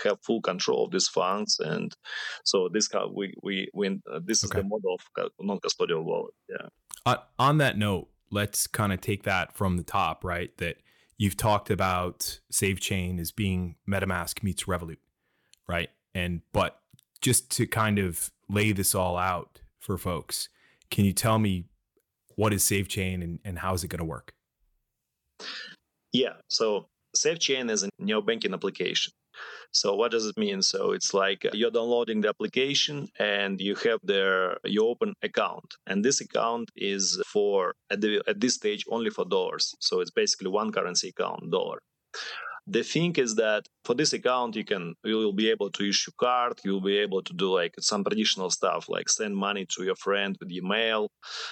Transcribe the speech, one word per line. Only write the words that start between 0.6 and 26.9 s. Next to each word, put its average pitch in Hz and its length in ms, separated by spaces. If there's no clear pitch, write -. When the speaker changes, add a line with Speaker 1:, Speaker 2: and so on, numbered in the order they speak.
Speaker 1:
of - 80
these 92 160
funds. 98 500
And 87 360
so 92 280
this 104 180
how 101 240
we, 98 280
we, 95 320
we, 98 260
uh, 82 140
this 104 200
is - 60
the - 100
Speaker 2:
Okay. 98 80
Speaker 1:
model 98 260
of 90 60
cu-, 90 300
non-custodial 90 600
wallet. 82 300
Yeah. - 200
Speaker 2:
Uh, 123 120
on 143 200
that 139 180
note, 104 320
let's 101 360
kinda 101 300
take 101 280
that 92 300
from 92 220
the 87 60
top, 85 420
right? 90 320
That 85 200
you've 101 180
talked 104 340
about 90 720
SafeChain 92 720
as 82 120
being 90 440
MetaMask 95 560
meets 95 220
Revolut, 87 340
right? 85 240
And, 87 260
but 95 280
just - 360
to 117 100
kind 107 320
of 90 320
lay 107 240
this 95 220
all 90 240
out 90 420
for 95 200
folks, - 500
can 104 140
you 101 80
tell 110 260
me 95 280
what 104 160
is 101 100
SafeChain 92 600
and, 85 220
and 90 140
how 92 160
is 87 80
it 90 60
gonna 85 160
work? 73 280
Speaker 1:
Yeah, 120 220
so 107 380